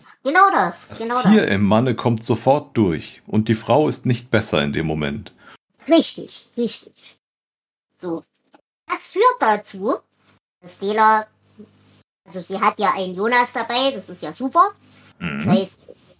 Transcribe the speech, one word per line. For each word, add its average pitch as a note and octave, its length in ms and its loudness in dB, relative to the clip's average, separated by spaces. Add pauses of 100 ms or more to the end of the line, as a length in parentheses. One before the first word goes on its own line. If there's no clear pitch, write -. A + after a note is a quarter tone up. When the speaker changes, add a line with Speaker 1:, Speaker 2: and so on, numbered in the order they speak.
(240)
Speaker 1:
Genau F#4 280 4
das, G3 360 -2
Speaker 2:
Das - 120 -12
Speaker 1:
genau A#3 220 -2
Speaker 2:
Tier G#3 200 6
Speaker 1:
das. - 100 0
Speaker 2:
im G2 120 2
Manne A2+ 320 2
kommt A#2 300 -2
sofort C3+ 500 0
durch F2 520 0
und G#2+ 220 0
die A#2 60 2
Frau C3+ 320 2
ist - 180 -6
nicht B2+ 260 -4
besser F2+ 320 0
in C#2+ 100 -4
dem D#2 120 -2
Moment. D#2 480 -6 (540)
Speaker 1:
Richtig, - 680 -2
richtig. - 600 -10 (800)
So. E3 240 -8 (640)
Das F4 200 -8
führt B4 320 2
dazu, G#3+ 580 -2 (640)
dass F3+ 160 -20
Dela, G#3+ 500 2 (1000)
also F3+ 160 -12
sie F#3+ 180 -8
hat G#3 200 2
ja F#3+ 140 2
einen F#3 220 -6
Jonas A#3+ 360 0
dabei, B3+ 400 -2
das G#3 180 -12
ist F3+ 120 -18
ja D#3 100 -8
super. E4 400 0 (480)
Speaker 2:
Mhm. D3+ 200 -8
Speaker 1:
Das D#2 80 -4
heißt, F#3+ 420 -2 (300)